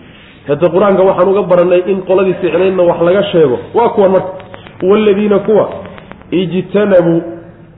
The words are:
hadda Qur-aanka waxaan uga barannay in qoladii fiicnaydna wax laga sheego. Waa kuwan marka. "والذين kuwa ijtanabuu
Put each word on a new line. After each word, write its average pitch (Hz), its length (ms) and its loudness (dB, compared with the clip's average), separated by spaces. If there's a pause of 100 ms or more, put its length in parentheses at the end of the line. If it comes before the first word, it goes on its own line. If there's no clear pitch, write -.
(480)
hadda 147 200 0
Qur-aanka 190 340 0
waxaan 190 260 2
uga 196 140 0
barannay 180 440 2
in 190 160 -2
qoladii 185 380 0
fiicnaydna 185 420 0
wax 170 180 0
laga 180 220 2
sheego. 160 340 2 (180)
Waa 233 140 2
kuwan 202 220 2
marka. 185 180 0 (540)
"والذين 202 560 2
kuwa 190 300 0 (640)
ijtanabuu 180 920 0 (580)